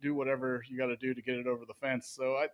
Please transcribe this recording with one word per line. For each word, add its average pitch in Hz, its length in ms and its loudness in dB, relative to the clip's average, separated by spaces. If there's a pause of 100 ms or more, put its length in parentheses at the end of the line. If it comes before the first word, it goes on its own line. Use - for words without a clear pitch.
do 143 140 2
whatever 131 540 0
you 127 100 -8
gotta 127 180 2
do 131 180 0
to 120 80 -10
get 127 120 0
it 123 120 -2
over 120 200 0
the 110 80 -10
fence. 131 340 0
So 131 280 0
I, 143 180 2